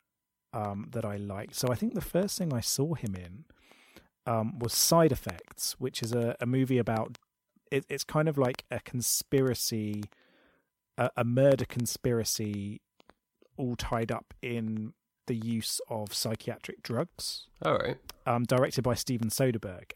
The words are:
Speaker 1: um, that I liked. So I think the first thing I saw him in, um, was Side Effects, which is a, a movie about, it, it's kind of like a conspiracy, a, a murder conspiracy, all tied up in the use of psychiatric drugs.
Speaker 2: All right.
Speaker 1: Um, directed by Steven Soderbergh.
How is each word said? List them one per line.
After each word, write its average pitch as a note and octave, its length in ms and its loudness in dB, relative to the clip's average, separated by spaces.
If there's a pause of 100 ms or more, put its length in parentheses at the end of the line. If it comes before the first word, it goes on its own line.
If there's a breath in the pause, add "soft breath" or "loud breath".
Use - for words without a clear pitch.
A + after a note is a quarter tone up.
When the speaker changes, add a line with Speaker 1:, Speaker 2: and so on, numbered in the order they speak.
(520)
Speaker 1:
um, G#2 400 -4
that A#2 120 -4
I G2+ 120 -4
liked. G2+ 400 -8
So C3 120 0
I B2 60 2
think - 200 -2
the - 60 -2
first - 380 -2
thing E3+ 140 0
I A#2+ 80 0
saw D3 340 0
him G#2+ 220 -4
in, F2+ 280 -14 (800 soft breath)
um, A2+ 360 -2
was A#2+ 120 -2
Side E3 380 6
Effects, - 720 -4
which C3+ 200 -4
is A2+ 120 -2
a, A#2+ 280 2
a B2 60 0
movie B2+ 320 4
about, A2+ 400 0 (540)
it, C#3 160 2
it's C#3+ 160 -4
kind D#3 240 2
of C#3+ 100 0
like B2+ 320 2
a A#2+ 80 -4
conspiracy, A2+ 1300 0 (920 soft breath)
a, B2 200 2
a B2 80 2
murder B2+ 400 6
conspiracy, A2 1160 -2 (760)
all B2 180 -2
tied A#2 380 -2
up - 280 -8
in A2 520 -4 (340)
the C3 80 -2
use A2+ 460 -2 (100)
of G#2+ 240 -6
psychiatric - 720 -6
drugs. - 640 -4 (160)
Speaker 2:
All - 140 2
right. - 200 -2 (280)
Speaker 1:
Um, A#2+ 180 2
directed B2+ 380 2
by A#2+ 120 2
Steven A2+ 340 -2
Soderbergh. G#2+ 680 -2